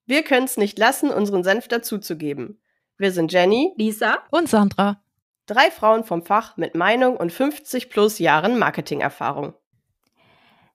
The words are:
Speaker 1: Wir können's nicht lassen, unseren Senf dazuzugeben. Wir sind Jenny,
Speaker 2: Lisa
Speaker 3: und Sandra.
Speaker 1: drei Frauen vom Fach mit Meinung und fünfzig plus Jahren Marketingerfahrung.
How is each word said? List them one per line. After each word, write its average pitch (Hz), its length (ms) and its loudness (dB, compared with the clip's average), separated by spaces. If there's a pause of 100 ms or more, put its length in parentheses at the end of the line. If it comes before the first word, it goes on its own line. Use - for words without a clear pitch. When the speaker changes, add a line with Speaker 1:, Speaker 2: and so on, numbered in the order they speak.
Speaker 1:
Wir 285 180 2
können's 262 340 0
nicht 208 200 0
lassen, 254 340 2
unseren 202 320 0
Senf 196 240 0
dazuzugeben. 160 920 -8 (380)
Wir 190 140 0
sind 170 200 -2
Jenny, 208 460 2
Speaker 2:
Lisa 220 420 -2 (120)
Speaker 3:
und 320 180 0
Sandra. 202 520 0 (440)
Speaker 1:
drei 262 260 2
Frauen 220 320 2
vom 170 200 -6
Fach 220 340 -2
mit - 180 -6
Meinung 240 420 2
und 170 140 -4
fünfzig 269 580 -4
plus 214 300 0
Jahren 165 400 2
Marketingerfahrung. 147 960 -4 (1200)